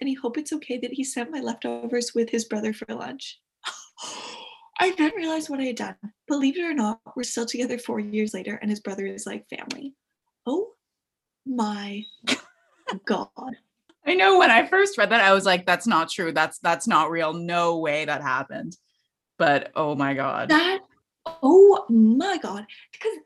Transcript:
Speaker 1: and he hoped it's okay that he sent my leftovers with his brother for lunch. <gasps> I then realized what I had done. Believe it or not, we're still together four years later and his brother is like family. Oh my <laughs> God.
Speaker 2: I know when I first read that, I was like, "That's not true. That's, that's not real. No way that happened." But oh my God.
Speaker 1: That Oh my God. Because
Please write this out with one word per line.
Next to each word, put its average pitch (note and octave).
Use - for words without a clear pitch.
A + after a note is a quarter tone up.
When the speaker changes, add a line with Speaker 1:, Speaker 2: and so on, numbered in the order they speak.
Speaker 1:
and C#4
he C4+
hoped A#3+
it's D4+
okay B3+
that A#3+
he C4+
sent A#3+
my D#4
leftovers A#3+
with A3+
his A3+
brother G#3+
for G#3+
lunch. B3+
<gasps> -
I F#4
then D4+
realized D#4+
what C#4
I C4
had B3
done. G3+
Believe C#4
it F4
or D#4+
not, A3
we're B3+
still A#3
together A#3+
four A#3
years G#3+
later G3+
and G#3+
his G#3
brother G3
is G3
like G#3+
family. -
Oh F4+
my G#3
<laughs> -
God. -
Speaker 2:
I D#4+
know F#4+
when F4
I A#3
first G4
read G3+
that, A3+
I G3
was F#3+
like, F3+
"That's F3
not E3
true. E3
That's, D#3
that's E3+
not D#3+
real. E3
No E3+
way D#3
that C#3+
happened." C#3+
But C#3+
oh D3
my C#3
God. C3+
Speaker 1:
That F4
Oh D4
my A#3+
God. G#3
Because G#4+